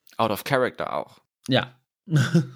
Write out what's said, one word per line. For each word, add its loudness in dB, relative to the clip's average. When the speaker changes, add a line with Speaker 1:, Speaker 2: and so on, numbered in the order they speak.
Speaker 1:
Out 2
of -4
character -2
auch. -8
Speaker 2:
Ja. 0
<laughs> -4